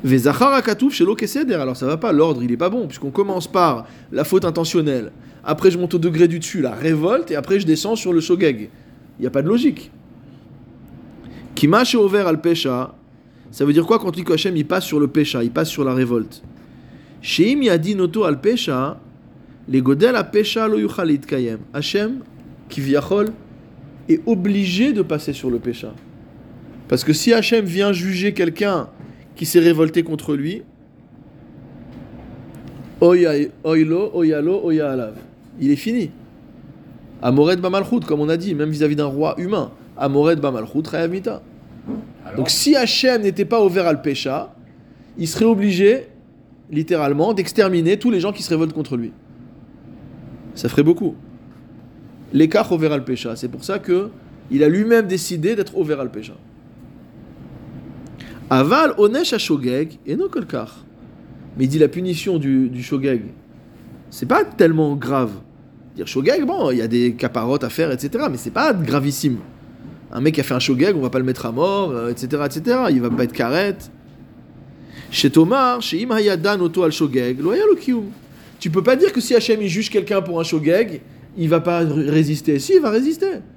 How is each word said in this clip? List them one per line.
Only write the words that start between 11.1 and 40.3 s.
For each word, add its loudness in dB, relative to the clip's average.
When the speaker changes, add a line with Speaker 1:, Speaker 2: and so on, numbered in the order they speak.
Speaker 1:
Kima 4
she'over 2
al 0
pesha, -2
ça -2
veut 4
dire 4
quoi 2
quand -2
on -2
dit -8
que 0
Hachem, -2
il -2
passe -2
sur -2
le 2
pesha, 0
il 0
passe -2
sur -4
la 0
révolte ? -2
She'im 2
yadin 2
oto 0
al 0
pesha, -2
les 2
godel 4
a 0
pesha 0
lo 0
yuchal -2
itkayem. -2
Hachem, -4
qui -8
viachol, 2
est 4
obligé 0
de 0
passer -2
sur -6
le -2
pécha. -8
Parce 0
que 4
si 2
Hachem 2
vient 0
juger -2
quelqu'un -2
qui -6
s'est 4
révolté 4
contre -4
lui, -6
oy 6
ay-, 0
oy 4
lo, 0
oy 2
alo, 0
oy 0
alav. -4
Il 0
est 4
fini. -4
Amored 4
ba -2
malchut, -2
comme -4
on 0
a 0
dit, -4
même -2
vis-à-vis 0
d'un 0
roi -2
humain. -4
Amored 2